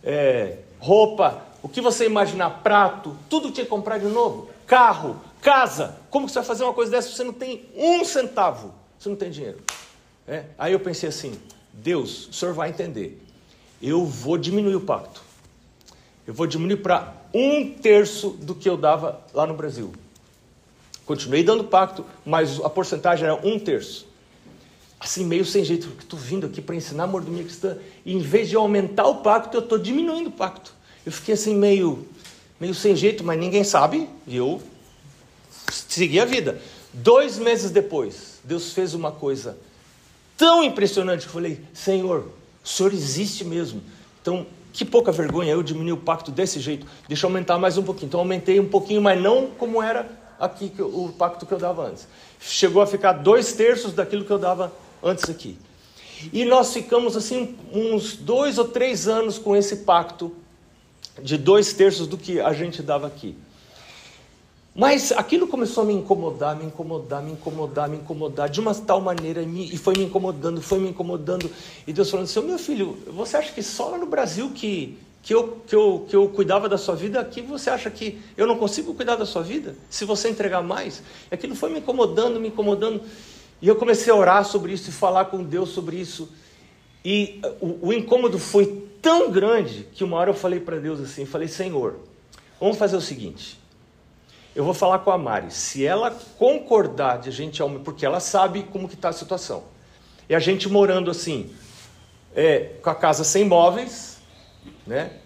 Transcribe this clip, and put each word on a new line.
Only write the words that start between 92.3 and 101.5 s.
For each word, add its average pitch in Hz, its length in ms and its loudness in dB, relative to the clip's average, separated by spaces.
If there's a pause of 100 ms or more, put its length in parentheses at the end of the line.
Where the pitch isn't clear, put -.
vamos 208 180 2
fazer 196 200 2
o 170 40 0
seguinte, - 600 -12 (920)
eu 143 100 -2
vou 175 100 -2
falar 190 260 2
com 202 100 2
a 185 80 2
Mari, 107 320 -4
se - 340 -6
ela 214 260 0 (280)
concordar 160 800 2
de 127 80 -12
a 127 40 -8
gente 147 280 -10
aumentar, 143 240 -4
porque 151 200 -8
ela 160 160 0
sabe 185 420 0 (100)
como 185 160 -8
que - 80 -16
tá 170 140 -2
a - 20 -8
situação." 170 520 -8 (640)
E 156 60 2
a 165 40 4
gente 190 300 0
morando 185 420 4
assim, 143 400 -6 (840)